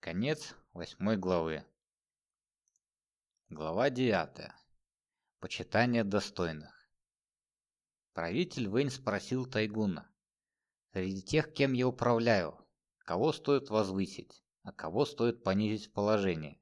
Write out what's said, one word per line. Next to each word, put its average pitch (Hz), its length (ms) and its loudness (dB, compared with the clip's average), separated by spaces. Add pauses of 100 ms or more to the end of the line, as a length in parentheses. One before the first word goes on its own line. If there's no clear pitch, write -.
Конец 120 540 -4 (180)
восьмой 92 440 -2
главы. 85 480 0 (1800)
Глава 82 420 -2
девятая. 117 680 0 (800)
Почитание 117 680 0
достойных. 90 880 -4 (1200)
Правитель 104 560 -2
Вэнь 127 220 2
спросил 123 560 -4
Тайгуна: 107 640 -2 (840)
«Среди 95 300 -4
тех, - 300 0
кем 135 200 2
я 123 140 2
управляю, 117 720 2 (400)
кого 117 340 0
стоит 139 380 0
возвысить, 98 720 -2 (200)
а 101 100 -14
кого 92 320 0
стоит 117 400 -2
понизить 104 440 0
в - 40 -20
положении? 98 680 0